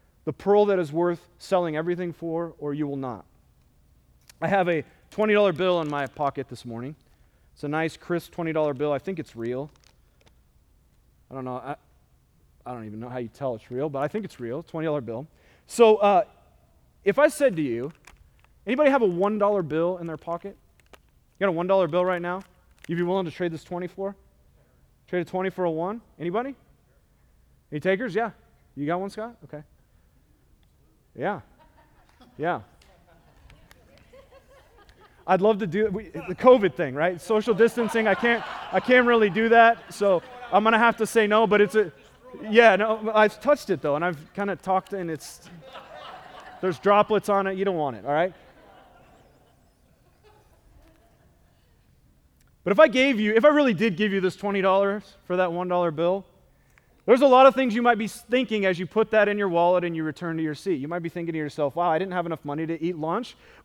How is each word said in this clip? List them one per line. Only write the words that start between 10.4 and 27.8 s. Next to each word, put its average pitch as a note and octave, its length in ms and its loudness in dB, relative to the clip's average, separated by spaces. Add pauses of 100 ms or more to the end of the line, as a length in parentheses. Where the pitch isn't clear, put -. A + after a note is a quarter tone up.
I C3 60 -16
don't C3 100 -10
know. B2+ 100 -8
I, B2+ 200 -12 (880)
I B2 100 -12
don't A2+ 120 -14
even G#2+ 140 -14
know A#2+ 100 -14
how C3 80 -10
you A#2 120 -8
tell B2+ 260 -6
it's - 160 -16
real, C3+ 180 -4
but C#3 100 -8
I D3 80 -2
think G#3 160 -6
it's - 160 -14
real. B2 220 -8
Twenty E3 240 -8
dollar D3 160 -2
bill. A#2 240 -10 (400)
So, A3 300 6
uh, G3+ 280 4 (800)
if G3+ 140 0
I D4 100 6
said C#4 280 2
to D#3+ 80 -4
you, B2 280 -6 (760)
anybody C4+ 240 4
have C4+ 100 2
a A3 60 2
one G3 320 0
dollar G3+ 240 0
bill E3 340 -2
in E3+ 80 -12
their D#3+ 120 -10
pocket? E3+ 380 -12 (380)
You - 540 -10
got - 20 2
a - 20 0
one E3 140 -2
dollar F#3+ 220 2
bill F3 180 0
right F3+ 160 -2
now? F3+ 220 -8 (440)
You'd E3+ 100 -4
be F3 60 -2
willing F3+ 220 -2
to D3+ 60 -8
trade F3 200 -6
this D#3+ 120 -12
twenty F3+ 240 -10
for? G3 280 -10 (920)
Trade F3+ 140 -4
a D#3+ 40 -6
twenty F#3 240 -4
for F3+ 160 -4
a E3 60 0
one? F#3 300 -6 (180)
Anybody? G#3+ 340 -6 (1160)
Any D3+ 80 -8
takers? F#3+ 340 -2